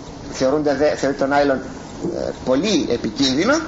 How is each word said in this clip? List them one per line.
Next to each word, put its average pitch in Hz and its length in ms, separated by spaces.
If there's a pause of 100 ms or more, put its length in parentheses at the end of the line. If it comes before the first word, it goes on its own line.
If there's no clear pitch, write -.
(320)
θεωρούνται 143 440
δε, 143 200
θεωρείται 135 280
το 135 60
νάιλον, 143 280
ε, - 720 (160)
πολύ 143 460
επικίνδυνο, 131 640 (140)